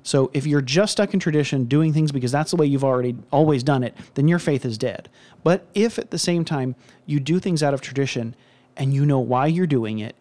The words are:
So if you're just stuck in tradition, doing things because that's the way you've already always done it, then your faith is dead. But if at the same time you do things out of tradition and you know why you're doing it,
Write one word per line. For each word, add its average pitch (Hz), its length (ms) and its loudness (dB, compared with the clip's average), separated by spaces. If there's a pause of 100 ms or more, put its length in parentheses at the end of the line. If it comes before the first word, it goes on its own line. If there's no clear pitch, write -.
So 135 300 2
if 143 140 -2
you're 147 160 2
just 151 300 0
stuck 202 200 -2
in 202 80 0
tradition, 147 440 0
doing 147 280 2
things 156 180 2
because 127 220 -4
that's 147 180 -2
the 180 60 -2
way 156 100 4
you've 139 180 0
already 127 320 0 (140)
always 143 320 4
done 135 220 2
it, 117 100 -8 (200)
then 143 140 2
your 170 100 4
faith 143 260 -2
is 110 140 -6
dead. 113 300 -6 (360)
But 180 300 2
if 220 240 0
at - 120 -8
the 175 80 -6
same 170 260 0
time 131 300 -4 (300)
you 147 160 -2
do 156 180 0
things 175 240 -2
out 143 120 2
of 139 80 -2
tradition 127 520 -4 (440)
and 139 160 0
you 139 120 2
know 139 140 4
why 123 260 0
you're 170 200 0
doing 113 320 -2
it, 107 220 -10